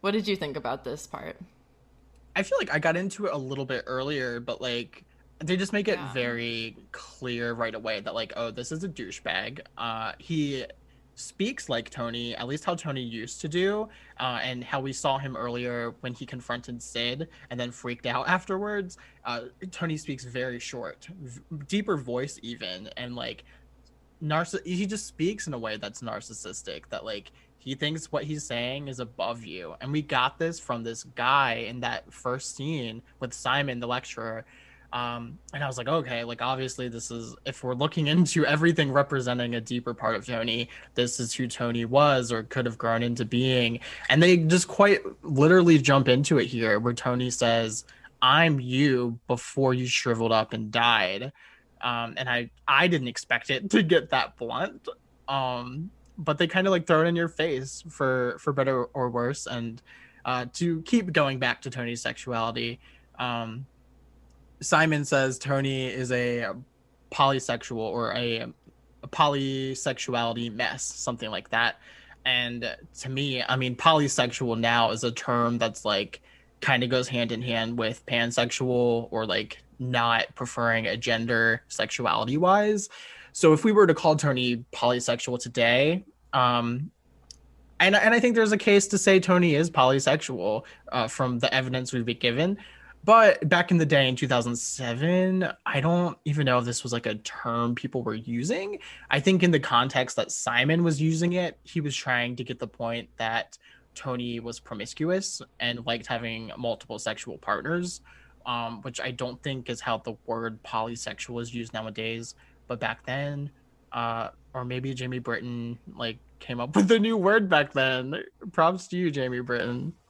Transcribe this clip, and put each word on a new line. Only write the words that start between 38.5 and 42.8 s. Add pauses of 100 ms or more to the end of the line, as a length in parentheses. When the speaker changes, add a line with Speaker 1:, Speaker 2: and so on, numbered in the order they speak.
Speaker 2:
representing
a
deeper
part
of
Tony, (260)
this
is
who
Tony
was
or
could
have
grown